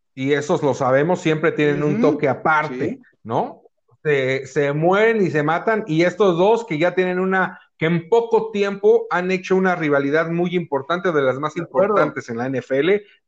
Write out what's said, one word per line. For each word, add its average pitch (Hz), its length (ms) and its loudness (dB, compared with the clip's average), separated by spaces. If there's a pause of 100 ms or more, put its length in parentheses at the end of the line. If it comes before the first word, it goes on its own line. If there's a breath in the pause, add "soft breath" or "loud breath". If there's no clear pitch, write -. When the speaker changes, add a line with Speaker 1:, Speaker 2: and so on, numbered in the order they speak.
(160)
Speaker 1:
y 135 180 -2
esos 147 300 0
lo 135 100 2
sabemos, 143 480 2
siempre 156 300 0
tienen 147 320 0
un 202 200 0
Speaker 2:
Ujú. 156 100 4
Speaker 1:
toque 143 140 -2
aparte, 151 600 -2
Speaker 2:
Sí. 262 120 -10 (220 soft breath)
Speaker 1:
¿no? 170 380 -6 (420)
Se, 131 440 -2
se 143 260 0
mueren 202 480 2
y 175 80 2
se 147 140 0
matan, 175 420 0
y 156 180 0
estos 180 320 2
dos 220 300 2
que 156 140 -4
ya 180 160 0
tienen 180 240 0
una, 190 400 -2 (180 loud breath)
que 160 80 -2
en 170 240 0
poco 226 400 2
tiempo 202 600 2
han 180 180 -2
hecho 185 260 -2
una 185 200 2
rivalidad 147 540 0
muy 170 260 -2
importante, 170 560 -4
de 151 100 2
las 131 160 0
más 151 160 -6
Speaker 2:
De 175 80 -8
acuerdo. 185 280 0
Speaker 1:
importantes 151 400 0
en 117 80 -8
la 123 100 -4
N 135 100 -4
F 131 220 -4
L, 196 240 0 (240 loud breath)